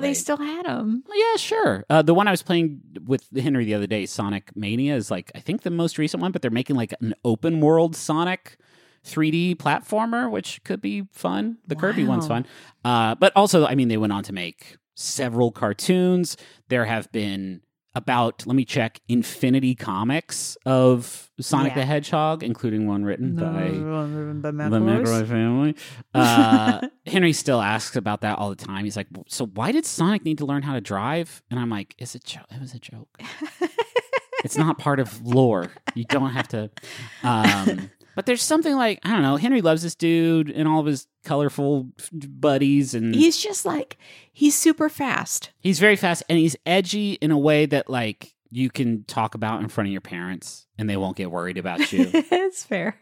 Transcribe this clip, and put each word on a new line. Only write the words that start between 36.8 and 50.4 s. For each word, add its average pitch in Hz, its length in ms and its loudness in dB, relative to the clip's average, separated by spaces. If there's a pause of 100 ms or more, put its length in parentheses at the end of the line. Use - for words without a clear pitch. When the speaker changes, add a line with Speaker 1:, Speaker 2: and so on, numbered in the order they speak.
Speaker 2:
Um, 101 680 2 (240)
but - 120 -6
there's 247 160 0
something 311 340 2
like, 233 260 0
I - 100 -4
don't 226 100 4
know, 139 140 4
Henry 233 260 2
loves 165 200 4
this 170 120 -6
dude 165 560 2
and 156 180 0
all 156 120 4
of 147 60 0
his 143 200 -2 (180)
colorful 143 640 0 (100)
f-, - 140 -16
buddies. 139 840 2
And 113 200 0
Speaker 1:
He's 311 240 6
just, 415 260 -4
like, 311 320 -4 (360)
he's 294 220 4
super 311 360 2
fast. - 680 -4
Speaker 2:
He's 180 220 0
very 208 160 6
fast, 175 320 0
and 170 100 4
he's 160 180 4 (100)
edgy 196 480 0
in 151 180 0
a 147 60 4
way 151 280 4
that, 143 240 0
like, 117 440 -4 (160)
you 123 200 0
can 117 340 0
talk - 300 -2
about 110 280 -4
in 107 60 -4
front 104 200 -2
of 98 40 -2
your 95 100 -6
parents, - 640 -10 (120)